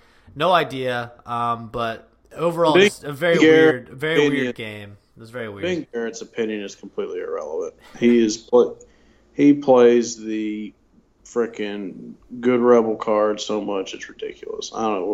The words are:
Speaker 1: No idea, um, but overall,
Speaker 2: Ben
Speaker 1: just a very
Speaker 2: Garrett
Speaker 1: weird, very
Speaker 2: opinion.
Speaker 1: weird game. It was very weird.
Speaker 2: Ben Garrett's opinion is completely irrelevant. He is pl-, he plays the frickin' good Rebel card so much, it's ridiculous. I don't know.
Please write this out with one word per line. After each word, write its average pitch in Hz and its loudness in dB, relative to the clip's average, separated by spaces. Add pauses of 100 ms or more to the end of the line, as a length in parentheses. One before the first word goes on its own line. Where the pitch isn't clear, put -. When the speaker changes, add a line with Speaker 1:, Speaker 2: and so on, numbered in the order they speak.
(360)
Speaker 1:
No 160 0
idea, 127 -2 (120)
um, 117 -4
but 113 -8 (260)
overall, 160 2
Speaker 2:
Ben 185 8
Speaker 1:
just 202 0
a 147 -10
very 165 0
Speaker 2:
Garrett 156 6
Speaker 1:
weird, - -20
very 151 -4 (100)
Speaker 2:
opinion. 139 0
Speaker 1:
weird 123 -6
game. 104 -12 (200)
It - -20
was 113 -20
very 117 -10
weird. 101 -12
Speaker 2:
Ben 175 -6
Garrett's 113 -8
opinion 107 -6
is 101 -12
completely 95 -10
irrelevant. 82 -8 (240)
He 120 4
is 107 -2
pl-, - 2 (560)
he 143 6
plays 120 4
the 107 -8 (520)
frickin' 107 -8 (260)
good 123 2
Rebel 117 4
card 107 0
so 107 -4
much, 101 -6
it's - -16
ridiculous. - -12
I 110 -6
don't 107 -2
know. 87 -4